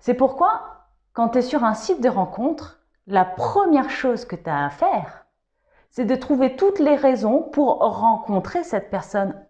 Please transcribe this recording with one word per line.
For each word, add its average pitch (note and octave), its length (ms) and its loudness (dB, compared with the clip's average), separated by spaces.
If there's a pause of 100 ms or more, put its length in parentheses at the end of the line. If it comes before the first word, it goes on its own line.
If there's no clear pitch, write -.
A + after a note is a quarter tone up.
C'est A#3+ 140 0
pourquoi, - 720 0 (260)
quand A#3 160 0
tu B3+ 80 2
es B3 40 2
sur B3+ 220 -2
un G#3+ 100 2
site D#4 280 -4
de B3 60 4
rencontre, G#3+ 720 -4 (260)
la F#3+ 180 2
première D4 640 0
chose - 380 -2
que F3+ 100 -10
tu E3 140 -8
as C#3+ 160 -2
à D3 40 -4
faire, C#4+ 540 -4 (680)
c'est B3 140 -4
de A#3 100 2
trouver C4 420 0
toutes G4 220 2
les D4 160 4
raisons C4 480 2
pour C#4+ 360 0
rencontrer G#3+ 840 0
cette A3 260 -6
personne G3 440 -4 (160)